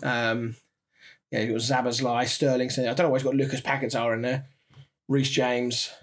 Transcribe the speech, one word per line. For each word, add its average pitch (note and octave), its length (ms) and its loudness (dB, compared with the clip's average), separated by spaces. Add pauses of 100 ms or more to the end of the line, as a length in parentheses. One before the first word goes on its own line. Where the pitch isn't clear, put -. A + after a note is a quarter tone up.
Um, A#2 520 -2 (760)
yeah, A2+ 80 -2
it A2+ 140 0
was A2+ 160 -2
Zabazlai, B2 600 0
Sterling, B2+ 420 2
I B2+ 100 -2 (120)
don't B2 60 0
know E3+ 100 4
why C3 80 4
he's C3+ 60 -2
got C3 120 0
Lucas C3 240 0
Paquetá A#2+ 540 -2
in A2+ 80 -2
there. B2+ 240 -2 (640)
Reece C3+ 200 2
James, B2 640 0 (120)